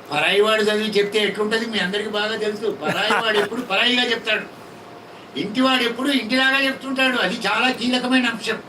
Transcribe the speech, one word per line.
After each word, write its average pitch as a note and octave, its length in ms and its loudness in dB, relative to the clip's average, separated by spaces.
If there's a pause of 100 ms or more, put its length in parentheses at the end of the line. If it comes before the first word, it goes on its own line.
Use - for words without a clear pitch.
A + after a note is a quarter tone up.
(120)
పరాయివాడు G3+ 500 4
చదివి G#3 380 2
చెప్తే G3+ 200 2
ఎట్లుంటది? G#3+ 460 0
మీ A3 140 -2
అందరికీ G#3 300 -2
బాగా G#3+ 280 -2
తెలుసు. G#3 340 -2
పరాయివాడు G#3 680 0
ఎప్పుడు A3+ 220 -2
పరాయిగా A#3+ 420 2
చెప్తాడు, A3 640 -4 (760)
ఇంటివాడు B3 440 2
ఎప్పుడు B3 260 -2
ఇంటిలాగా C4 560 2
చెప్తుంటాడు. C4 520 0
అది F#3+ 180 0
చాలా A3+ 360 0
కీలకమైన B3 540 2
అంశం A3 420 -4